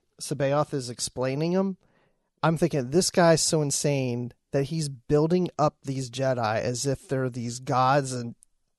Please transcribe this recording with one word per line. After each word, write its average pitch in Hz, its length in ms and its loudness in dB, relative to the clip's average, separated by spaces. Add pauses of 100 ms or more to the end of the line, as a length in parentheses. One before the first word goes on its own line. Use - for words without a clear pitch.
(180)
Sabaoth 143 540 0
is 127 160 -6
explaining 131 640 -4
them, 190 240 0 (640)
I'm 160 140 2
thinking, 143 340 0
"This 180 200 2
guy's 165 320 6
so 156 180 0
insane 131 720 -2 (200)
that 143 120 0
he's 151 260 -4
building 160 580 2 (100)
up 147 260 0
these 131 260 -6
Jedi 120 500 0
as 123 240 -2
if 135 240 -4
they're 131 220 -2
these 120 280 -8
gods 131 540 2
and, 117 220 -6 (440)